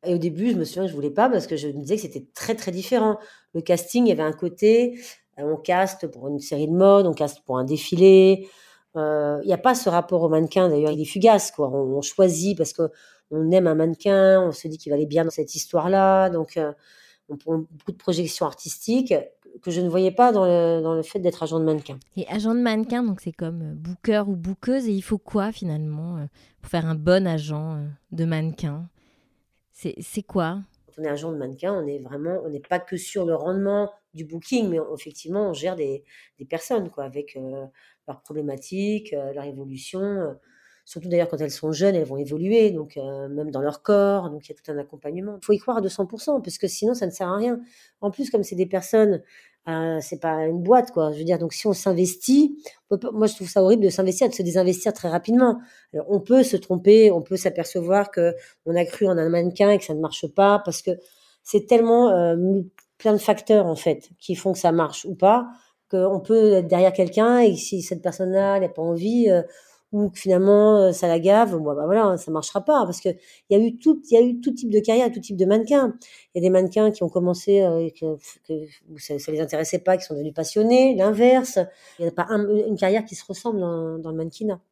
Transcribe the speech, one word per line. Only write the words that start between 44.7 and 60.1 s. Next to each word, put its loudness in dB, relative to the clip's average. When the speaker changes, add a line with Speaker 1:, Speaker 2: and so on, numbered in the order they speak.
Speaker 1:
un -8
accompagnement. -12
Il -20
faut 2
y 2
croire -4
à -2
deux -2
cents -4
pour -14
cent, -2
parce -12
que -4
sinon -2
ça -4
ne -4
sert -6
à -2
rien. -2
En -4
plus, -8
comme 2
c'est -12
des -2
personnes, 2
euh, -4
c'est -12
pas -2
une -4
boîte, 4
quoi. 0
Je -8
veux -8
dire, 0
donc -8
si -6
on 0
s'investit, 0
on 0
peut -4
pas, -8
moi 0
je 0
trouve -14
ça 4
horrible 4
de 4
s'investir, 0
de -4
se -6
désinvestir 0
très -8
rapidement. 2
Alors, -8
on 0
peut 4
se -4
tromper, 6
on 0
peut -6
s'apercevoir -2
que 0
on -2
a 2
cru -2
en 0
un 0
mannequin 2
et 4
que -6
ça -6
ne -6
marche -8